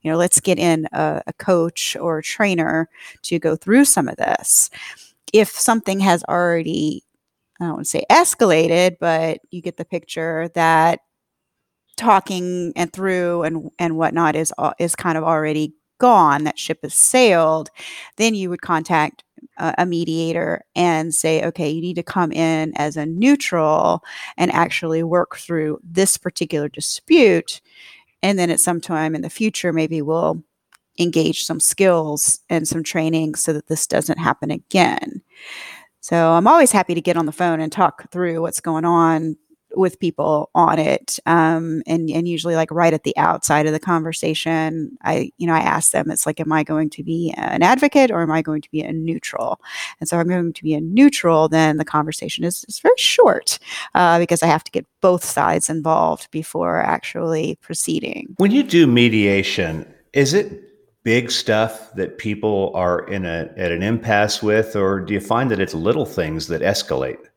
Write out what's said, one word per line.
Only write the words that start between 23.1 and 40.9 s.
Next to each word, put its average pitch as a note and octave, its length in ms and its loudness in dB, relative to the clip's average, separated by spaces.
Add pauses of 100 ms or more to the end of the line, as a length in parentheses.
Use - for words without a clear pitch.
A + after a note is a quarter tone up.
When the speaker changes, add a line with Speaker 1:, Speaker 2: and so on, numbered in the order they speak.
Speaker 1:
and - 160 0
actually E3 520 0
work F3 320 -2
through D#3 480 -4
this F3+ 320 0
particular D3+ 520 -4
dispute. G3 920 2 (640)
And G3 160 0
then F3 120 2
at E3 100 0
some E3+ 200 0
time D#3 340 -4
in D3 80 -6
the E3 80 -8
future, G#3 420 -2
maybe D#3+ 300 -2
we'll D#3+ 400 0 (560)
engage D#3+ 460 0
some D#3+ 160 -6
skills E3 800 0 (100)
and D#3+ 160 0
some E3 160 -4
training D#3+ 540 -2
so - 160 -2
that D3+ 160 -6
this - 180 -2
doesn't - 320 -2
happen D#3+ 320 -2
again." - 720 -2 (800)
So E3 320 2
I'm E3+ 160 6
always D4+ 240 8
happy F#3 220 2
to E3+ 60 -2
get E3+ 160 0
on E3 100 0
the D3+ 60 -4
phone E3 280 0
and D#3 100 -4
talk - 400 0
through E3+ 320 -4
what's - 180 -4
going D#3+ 240 -4
on E3 520 2 (380)
with F#3 260 0
people D#3 540 -2
on D#3+ 260 2
it. - 460 -2